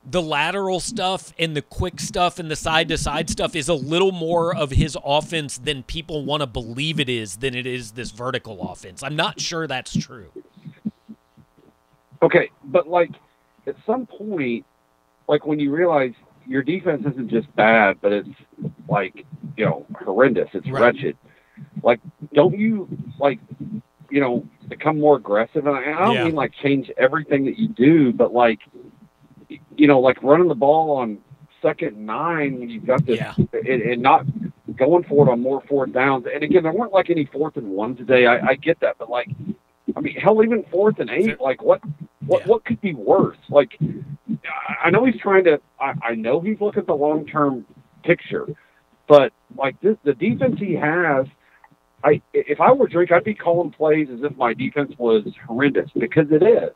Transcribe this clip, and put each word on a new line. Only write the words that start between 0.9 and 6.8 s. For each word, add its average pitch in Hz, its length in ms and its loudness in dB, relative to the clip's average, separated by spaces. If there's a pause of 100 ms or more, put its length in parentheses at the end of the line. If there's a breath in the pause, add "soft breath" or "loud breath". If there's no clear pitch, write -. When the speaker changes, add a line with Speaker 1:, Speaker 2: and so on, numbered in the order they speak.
Speaker 1:
and 165 160 -2
the 147 80 -4
quick - 360 -8
stuff 175 380 -2
and 165 120 -10
the 156 60 -4
side-to-side 160 720 -2
stuff - 280 -4
is 143 140 -4
a 175 40 2
little 160 380 0
more 170 440 -2
of 151 140 -4
his 143 340 0
offense 147 540 -2
than 131 240 -8
people 151 420 -10
wanna 143 220 -2
believe 131 540 -6